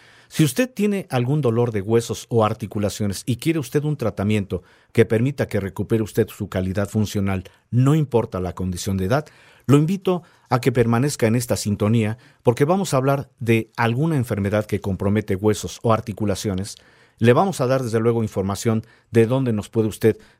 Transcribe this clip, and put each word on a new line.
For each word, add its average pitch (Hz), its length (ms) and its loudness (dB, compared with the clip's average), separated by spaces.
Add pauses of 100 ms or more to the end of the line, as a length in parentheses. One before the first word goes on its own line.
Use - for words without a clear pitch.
(280)
Si - 160 0
usted 247 280 0
tiene 202 380 -2
algún 131 320 0
dolor 120 300 0
de 107 100 -4
huesos 113 480 -2
o 113 160 4
articulaciones 104 800 -4
y 123 120 -2
quiere 160 200 -2
usted 147 260 -2
un 151 140 -2
tratamiento 101 640 -2 (300)
que 113 140 4
permita 113 420 0
que 104 120 -2
recupere 98 440 -2
usted 104 240 0
su - 200 -10
calidad 95 420 -2
funcional, 98 560 -2 (260)
no 131 240 4
importa 117 440 0
la 90 140 -4
condición 92 440 -4
de 92 80 -2
edad, 135 200 0 (400)
lo 135 120 6
invito 180 440 0 (280)
a 131 120 2
que 135 100 0
permanezca 120 540 2
en 110 100 2
esta 120 200 -2
sintonía 107 640 0 (260)
porque 127 220 2
vamos 180 280 0
a 143 40 4
hablar 139 420 0
de 113 380 0
alguna 123 380 0
enfermedad 104 500 0
que 101 160 -4
compromete 101 540 -2
huesos 101 460 -2
o 117 100 2
articulaciones. 101 840 -4 (420)
Le 117 160 6
vamos 170 280 2
a 127 60 0
dar, 131 160 2
desde 113 160 -2
luego, 117 220 0
información 107 640 -2 (260)
de 113 140 6
dónde 127 280 0
nos 104 160 -4
puede 110 180 0
usted 107 300 2 (220)